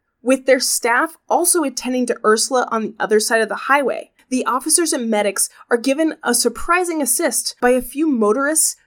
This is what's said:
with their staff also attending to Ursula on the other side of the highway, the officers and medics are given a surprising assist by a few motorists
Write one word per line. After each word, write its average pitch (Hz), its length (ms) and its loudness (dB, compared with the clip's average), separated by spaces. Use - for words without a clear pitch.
with 262 240 0
their 269 120 6
staff 254 580 -2
also 339 340 2
attending 254 440 -4
to 240 180 -2
Ursula 226 480 2
on 220 100 -2
the - 160 -6
other 214 220 2
side 226 220 2
of 208 60 0
the 196 60 -6
highway, - 560 0
the 254 160 -2
officers 302 480 0
and 247 160 -2
medics 208 400 -2
are 240 60 4
given 269 480 0
a 240 100 0
surprising 339 680 -2
assist - 600 -2
by 247 100 4
a 254 120 2
few 285 260 -4
motorists 269 680 0